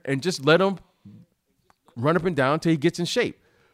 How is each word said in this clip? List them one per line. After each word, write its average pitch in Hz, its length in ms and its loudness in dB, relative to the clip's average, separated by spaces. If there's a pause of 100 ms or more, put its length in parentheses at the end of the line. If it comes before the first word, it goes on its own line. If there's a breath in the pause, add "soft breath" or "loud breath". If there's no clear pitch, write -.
and 135 160 -4
just 151 240 -6
let 165 160 6
him 196 160 0 (1160)
run 143 200 0
up 165 100 0
and 180 100 -2
down 139 240 0
till 165 120 0
he 160 60 2
gets 165 220 0
in 175 60 -2
shape. - 340 -4 (340)